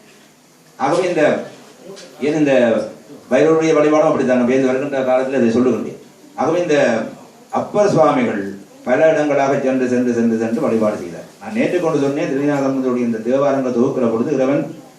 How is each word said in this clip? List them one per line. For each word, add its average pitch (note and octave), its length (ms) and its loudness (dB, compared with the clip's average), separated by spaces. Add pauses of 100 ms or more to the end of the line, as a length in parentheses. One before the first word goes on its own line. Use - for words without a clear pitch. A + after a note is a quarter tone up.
(800)
ஆகவே F3 280 0
இந்த, D#3+ 140 0 (1000)
ஏன் D3+ 160 0
இந்த C#3+ 160 2 (800)
பைரவருடைய D#3+ 420 2
வழிபாடும் D3+ 360 4
அப்படித்தான், B2+ 280 2
நம்ம B2 140 2
பேசி C3 140 2
வருகின்ற C3+ 340 -2
காலத்துல B2+ 400 0
இதை A#2 100 4
சொல்லுகின்றேன். A#2+ 500 0 (360)
ஆகவே D#3+ 260 0
இந்த D3+ 160 0 (720)
அப்பர் G3+ 400 0
சுவாமிகள் B2+ 520 2 (420)
பல D#3+ 280 2
இடங்களாக C#3+ 480 0
சென்று, B2+ 300 0
சென்று, B2 240 0
சென்று, A2+ 240 0
சென்று A2+ 240 -2
வழிபாடு G#2+ 360 0
செய்தார். E2+ 300 -12 (140)
நான் G#2 120 -12
நேற்று F3+ 260 0
கொண்டு D#3 200 0
சொன்னேன், C#3 300 -2
திருஞான C#3+ 380 0
சம்பந்தருடைய B2+ 420 -2
இந்த A2+ 80 -2
தேவாரங்களை C3 560 0
தொகுக்கிற B2 380 0
பொழுது B2 220 -2
இறைவன் C3+ 300 0 (360)